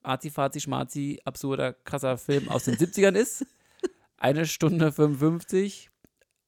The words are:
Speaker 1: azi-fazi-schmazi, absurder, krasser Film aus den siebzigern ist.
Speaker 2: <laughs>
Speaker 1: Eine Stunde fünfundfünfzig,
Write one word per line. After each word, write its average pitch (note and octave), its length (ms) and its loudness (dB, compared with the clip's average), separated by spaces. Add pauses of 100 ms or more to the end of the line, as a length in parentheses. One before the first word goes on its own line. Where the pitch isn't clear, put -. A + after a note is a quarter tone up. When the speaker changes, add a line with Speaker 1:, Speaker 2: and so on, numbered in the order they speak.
Speaker 1:
azi-fazi-schmazi, C#3 1200 -4
absurder, C3+ 480 -4
krasser C3 420 -4
Film C#3+ 320 0
aus B2+ 160 -2
den B2 140 0
siebzigern F#3+ 360 4
ist. A#3+ 300 0 (380)
Speaker 2:
<laughs> - 340 -10
Speaker 1:
Eine D3+ 300 2
Stunde D#3 460 2
fünfundfünfzig, D#3+ 960 0 (580)